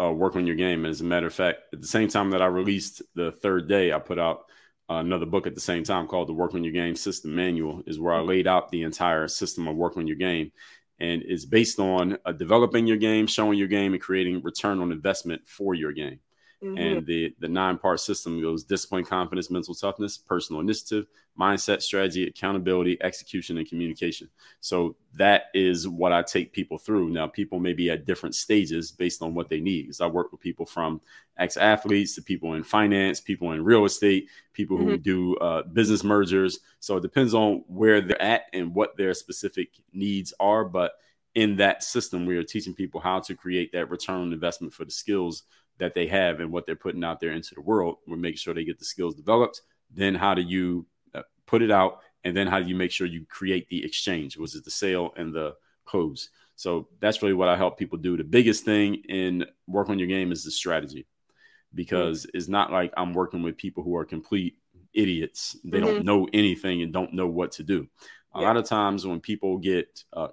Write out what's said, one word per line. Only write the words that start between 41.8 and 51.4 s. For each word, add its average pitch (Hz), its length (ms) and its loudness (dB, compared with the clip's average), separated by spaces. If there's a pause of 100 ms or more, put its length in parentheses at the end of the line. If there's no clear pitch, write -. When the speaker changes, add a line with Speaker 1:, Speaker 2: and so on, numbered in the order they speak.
Speaker 1:
system, 92 420 -2
we 90 120 0
are 85 80 0
teaching 92 280 -6
people 87 280 -8
how 92 180 0
to 90 160 -8
create 90 380 -2
that 82 180 -4
return 90 300 -6
on 87 120 -4
investment 82 400 -6
for 82 120 -14
the 73 80 -14
skills 90 500 -2 (360)
that 90 160 -4
they 87 120 0
have 87 320 2
and 82 140 -6
what 87 140 -6
they're 80 100 -6
putting 87 260 -6
out 82 160 -6
there 82 140 -4
into 80 220 -10
the 73 80 -16
world. 87 340 0 (100)
We're 82 100 -8
making 85 200 -4
sure 87 160 -6
they 82 100 -4
get 80 160 -6
the - 60 -14
skills 87 300 -4
developed. 110 480 2 (280)
Then 98 240 2
how 95 200 4
do 90 80 2
you, 87 440 -2 (280)
uh, - 80 -10 (240)